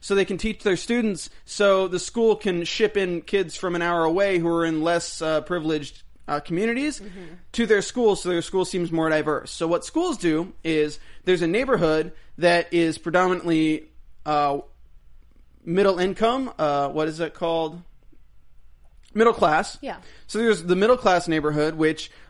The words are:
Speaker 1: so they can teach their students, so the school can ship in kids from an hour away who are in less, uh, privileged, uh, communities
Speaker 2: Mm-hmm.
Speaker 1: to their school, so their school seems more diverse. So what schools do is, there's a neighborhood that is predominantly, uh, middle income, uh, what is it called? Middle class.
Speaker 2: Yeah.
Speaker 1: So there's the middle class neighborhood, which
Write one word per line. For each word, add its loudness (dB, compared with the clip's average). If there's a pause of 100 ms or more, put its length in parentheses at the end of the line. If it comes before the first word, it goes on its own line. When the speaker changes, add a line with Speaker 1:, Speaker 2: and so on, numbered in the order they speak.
Speaker 1:
so -4
they 4
can -4
teach -4
their 2
students, -2 (160)
so 2
the -4
school 2
can -2
ship -2
in -2
kids -2
from -4
an -2
hour 0
away 2
who 0
are 0
in -2
less, -2
uh, 0
privileged, -4 (260)
uh, -2
communities -2
Speaker 2:
Mm-hmm. -16 (180)
Speaker 1:
to 0
their 4
school, 2
so -4
their 0
school -2
seems -4
more 2
diverse. 0
So -4
what 0
schools -2
do 0 (120)
is, 0 (260)
there's 2
a 0
neighborhood 2 (240)
that 2
is 2
predominantly, 0 (380)
uh, 0 (1040)
middle 2
income, 0
uh, 0
what -2
is -8
it -4
called? -4 (1300)
Middle 6
class. 2
Speaker 2:
Yeah. -10 (300)
Speaker 1:
So -6
there's 2
the 2
middle 4
class 2
neighborhood, 0
which 0 (200)